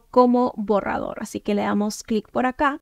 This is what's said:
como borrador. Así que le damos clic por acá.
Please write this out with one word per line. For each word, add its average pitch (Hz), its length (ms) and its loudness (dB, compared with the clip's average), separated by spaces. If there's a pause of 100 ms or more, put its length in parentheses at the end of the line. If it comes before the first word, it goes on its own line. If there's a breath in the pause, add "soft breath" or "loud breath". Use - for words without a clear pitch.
(120)
como 247 460 4
borrador. 208 640 -2
Así 208 180 -10
que 208 160 -2
le 202 60 0
damos 208 420 -2
clic 214 260 -4
por 240 160 -2
acá. 277 360 0